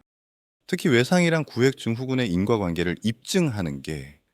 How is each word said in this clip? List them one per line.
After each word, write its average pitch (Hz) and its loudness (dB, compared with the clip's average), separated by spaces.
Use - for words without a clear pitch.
특히 185 -2
외상이랑 160 4
구획 131 2
증후군의 127 -2
인과관계를 87 0
입증하는 104 -2
게 71 -10